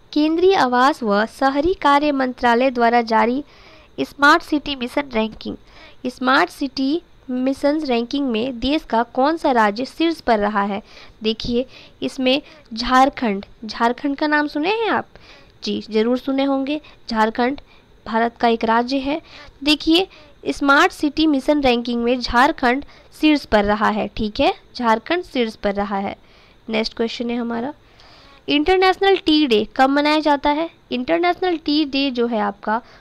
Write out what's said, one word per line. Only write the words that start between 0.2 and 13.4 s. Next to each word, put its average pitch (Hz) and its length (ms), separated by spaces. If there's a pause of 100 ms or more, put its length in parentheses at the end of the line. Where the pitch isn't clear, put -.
आवास 254 480
व 208 260
शहरी 285 440
कार्य 294 380
मंत्रालय 254 580
द्वारा 240 320
जारी 226 420 (560)
स्मार्ट 285 440
सिटी 294 320
मिशन 262 380
रैंकिंग, 220 420 (540)
स्मार्ट 269 400
सिटी 277 520 (280)
मिशंस 277 540
रैंकिंग 262 460
में 233 300
देश 277 240
का 226 200 (100)
कौन 294 240
सा 302 140
राज्य 226 340
शीर्ष 320 360
पर 226 180
रहा 208 240
है? 202 180 (420)
देखिए, 240 420 (360)
इसमें 262 400 (320)
झारखंड, 240 720 (200)